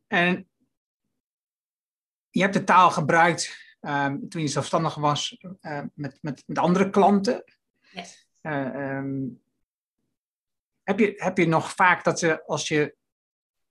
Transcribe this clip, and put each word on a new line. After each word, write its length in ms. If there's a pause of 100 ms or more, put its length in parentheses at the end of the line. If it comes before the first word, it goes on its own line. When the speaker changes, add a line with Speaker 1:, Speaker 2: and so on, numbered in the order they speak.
Speaker 1:
En 420 (1800)
je 120
hebt 120
de 100
taal 280
gebruikt, 880
ehm, 480
toen 140
je 60
zelfstandig 480
was, 420 (220)
eh, 240 (100)
met, 280
met, 240
met 120
andere 320
klanten. 540 (480)
Speaker 2:
Yes. 380 (120)
Speaker 1:
Eh, 340
ehm, 520 (1600)
heb 160
je, 160
heb 220
je 100
nog 240
vaak 320
dat 160
ze, 260
als 220
je 280 (760)